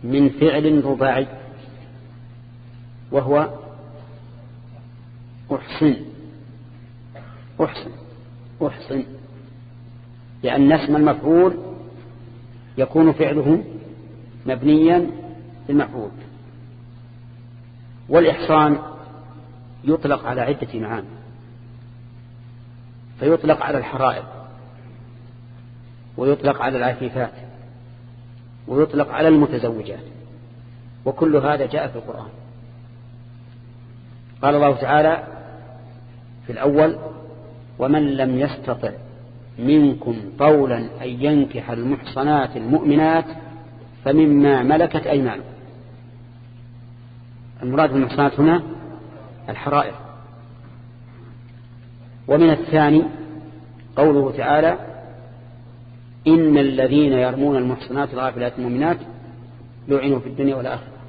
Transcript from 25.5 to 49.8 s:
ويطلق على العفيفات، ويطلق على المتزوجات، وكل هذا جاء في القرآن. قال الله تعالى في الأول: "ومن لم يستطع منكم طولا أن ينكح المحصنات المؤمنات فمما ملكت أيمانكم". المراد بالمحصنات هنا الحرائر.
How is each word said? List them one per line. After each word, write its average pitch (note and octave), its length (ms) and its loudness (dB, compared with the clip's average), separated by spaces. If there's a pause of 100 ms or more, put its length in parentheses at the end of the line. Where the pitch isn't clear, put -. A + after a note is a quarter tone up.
ويطلق C#3 460 0
على C3 160 -4
العفيفات، B2 540 -4 (1400)
ويطلق C#3+ 420 0
على D3 180 2
المتزوجات، A#2 760 0 (1000)
وكل D3 320 0
هذا C#3 300 0
جاء C#3+ 220 -4
في - 80 -12
القرآن. A2+ 320 -14 (2250)
قال C#3+ 120 2
الله C#3+ 200 4
تعالى D3+ 500 2 (1200)
في C3 60 -10
الأول: D3 460 2 (800)
"ومن C#3 380 0
لم B2+ 220 0
يستطع C3 540 -6 (680)
منكم B2+ 580 2 (220)
طولا C#3 400 4
أن A#2 300 -10
ينكح B2+ 600 0
المحصنات C3 840 -2
المؤمنات D#3 680 2 (800)
فمما C#3+ 580 4
ملكت D#3 440 2
أيمانكم". B2+ 480 -2 (2000)
المراد C3+ 300 0
بالمحصنات C#3 480 0
هنا D#3+ 220 4 (840)
الحرائر. C#3 460 -2 (2250)